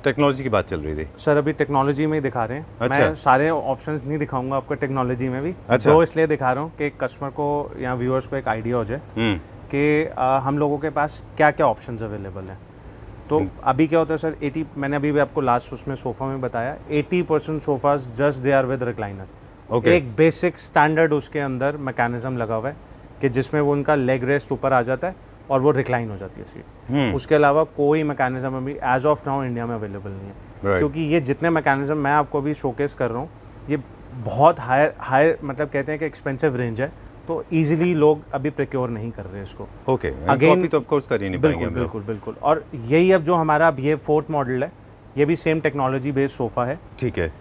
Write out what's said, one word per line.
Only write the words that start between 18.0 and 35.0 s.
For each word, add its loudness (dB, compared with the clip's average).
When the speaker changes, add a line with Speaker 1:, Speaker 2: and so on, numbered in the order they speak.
Speaker 2:
they 2
are 0
with -2
recliner। -6
Speaker 1:
ओके। 4
Speaker 2:
एक -2
बेसिक 2
स्टैंडर्ड 4
उसके -2
अंदर -2
मैकेनिज्म -2
लगा -2
हुआ -4
है -8
कि 2
जिसमें 0
वो 2
उनका 2
लेग 0
रेस्ट -2
ऊपर 0
आ 4
जाता -2
है -8
और 4
वो 6
रिक्लाइन 0
हो -8
जाती -12
है -14
सीट। -18
Speaker 1:
हम्म। 0
Speaker 2:
उसके 0
अलावा 4
कोई 2
मैकेनिज्म -2
अभी -6
as 0
of 4
now -4
इंडिया -4
में -4
अवेलेबल -8
नहीं -12
है। -14
Speaker 1:
राइट। 4
Speaker 2:
क्योंकि 0
ये 2
जितने 0
मैकेनिज्म 2
मैं 0
आपको 2
अभी -2
शोकेस -4
कर -2
रहा -4
हूँ, -8
ये 0
बहुत 4
हायर, 2
हायर, 2